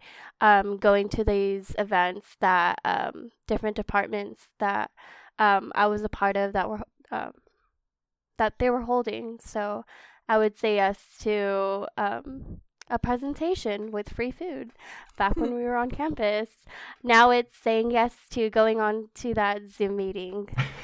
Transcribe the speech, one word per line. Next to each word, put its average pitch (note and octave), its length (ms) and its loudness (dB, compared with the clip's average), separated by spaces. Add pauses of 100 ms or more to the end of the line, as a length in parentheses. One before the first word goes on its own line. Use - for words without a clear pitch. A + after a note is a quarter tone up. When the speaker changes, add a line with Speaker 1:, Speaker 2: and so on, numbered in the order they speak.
(420)
Speaker 1:
um, G3+ 360 6
going G3+ 320 4
to A3 140 -2
these G3 540 0
events F#3+ 640 -2
that, F3+ 440 2
um, - 480 -4 (140)
different G#3+ 300 -2
departments G#3 720 -4 (120)
that, G3+ 300 -2 (480)
um, G3 380 4
I G#3 120 4
was G#3 160 0
a G#3+ 60 -4
part G3 280 0
of G3 160 0
that G3 160 0
were, G#3+ 120 -8 (300)
um, - 220 -6 (1040)
that A3 200 -2
they B3 120 2
were B3 120 0
holding. A#3 580 -4
So G#3 440 -6 (440)
I A3 100 4
would G#3+ 200 2
say G#3+ 180 0
yes G3 240 2 (220)
to, G3 640 0 (100)
um, - 640 -8 (280)
a A#3+ 100 -2
presentation B3 920 -4
with G#3 180 -6
free A#3+ 200 -6
food C4 420 -10 (460)
back G3+ 200 2
when A#3+ 180 -2
Speaker 2:
<laughs> - 0 -
Speaker 1:
we A#3+ 80 -4
were A#3+ 140 -2
on B3 120 -2
campus. A#3 600 -2 (520)
Now A#3+ 300 8
it's B3 260 0
saying A3+ 340 0
yes A#3+ 220 2 (180)
to A3 180 0
going A3 320 4
on G#3+ 340 -2
to A#3+ 200 -6
that G3+ 340 -2
Zoom G3+ 260 -2
meeting. F#3+ 540 -6 (340)